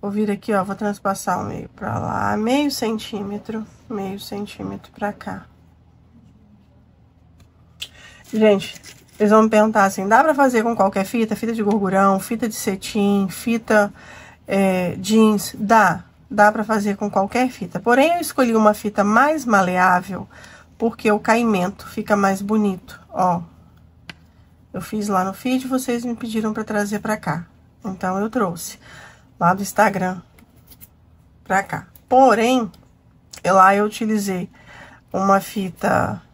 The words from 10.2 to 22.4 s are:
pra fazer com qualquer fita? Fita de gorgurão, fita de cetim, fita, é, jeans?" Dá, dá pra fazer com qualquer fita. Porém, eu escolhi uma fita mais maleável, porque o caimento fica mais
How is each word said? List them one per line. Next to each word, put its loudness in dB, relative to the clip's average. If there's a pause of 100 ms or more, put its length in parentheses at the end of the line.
pra 2
fazer 2
com -2
qualquer 2
fita? -2
Fita -6
de -2
gorgurão, 2
fita -4
de -8
cetim, -2
fita, 0 (540)
é, 0
jeans?" 2
Dá, 2 (260)
dá 6
pra -4
fazer -2
com -6
qualquer 0
fita. -10
Porém, 4
eu -4
escolhi 0
uma 4
fita -4
mais 2
maleável, 0 (500)
porque -2
o 2
caimento 0
fica -2
mais 0